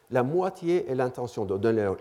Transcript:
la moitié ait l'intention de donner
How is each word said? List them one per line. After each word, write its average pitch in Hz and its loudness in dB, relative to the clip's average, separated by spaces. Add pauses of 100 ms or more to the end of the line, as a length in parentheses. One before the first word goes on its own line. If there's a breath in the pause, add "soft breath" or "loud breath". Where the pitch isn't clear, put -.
la 123 2
moitié 175 0
ait 131 0
l'intention 123 -2
de 95 -2
donner 107 2